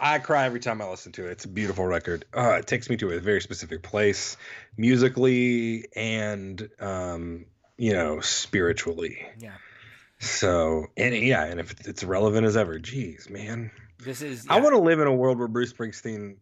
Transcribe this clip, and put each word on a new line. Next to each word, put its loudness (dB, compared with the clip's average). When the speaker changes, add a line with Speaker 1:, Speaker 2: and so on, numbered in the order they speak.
Speaker 1:
I 4
cry 4
every 0
time -4
I -6
listen -12
to -10
it. -8
It's -12
a -12
beautiful -2
record. -2
Uh, 4
it -4
takes -4
me 2
to -2
a -2
very 2
specific -10
place 0
musically 4
and, -4
um, -6
you 2
know, 0
spiritually. -2
Speaker 2:
Yeah. -18
Speaker 1:
So, 2
and 2
yeah, 2
and -6
if -10
it's, -18
it's -10
relevant 2
as 4
ever, 0
jeez, -10
man. -8
Speaker 2:
This -10
is, -10
Speaker 1:
I 4
Speaker 2:
yeah. 6
Speaker 1:
wanna 6
live 6
in 4
a 4
world 4
where -2
Bruce -2
Springsteen -10